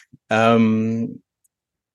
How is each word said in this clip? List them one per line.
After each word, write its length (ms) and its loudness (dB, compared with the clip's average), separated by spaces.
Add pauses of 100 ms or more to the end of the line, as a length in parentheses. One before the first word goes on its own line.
(300)
Ähm, 920 0 (720)